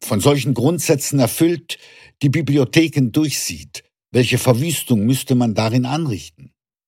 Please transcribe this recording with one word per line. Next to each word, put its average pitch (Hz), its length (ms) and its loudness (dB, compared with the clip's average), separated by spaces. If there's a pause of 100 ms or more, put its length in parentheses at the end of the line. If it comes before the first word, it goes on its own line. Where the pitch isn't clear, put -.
von 104 200 -4
solchen 139 340 2
Grundsätzen 143 640 0
erfüllt, 165 600 0 (440)
die 147 80 2
Bibliotheken 143 800 2
durchsieht, 127 760 -4 (260)
welche 123 280 2
Verwüstung 127 680 0
müsste 131 300 0
man 120 200 2
darin 113 300 0
anrichten? 131 680 -6 (340)